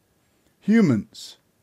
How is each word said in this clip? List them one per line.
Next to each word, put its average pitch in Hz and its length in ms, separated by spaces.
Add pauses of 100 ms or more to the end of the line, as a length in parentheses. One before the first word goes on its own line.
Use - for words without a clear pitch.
(600)
humans, 175 800 (240)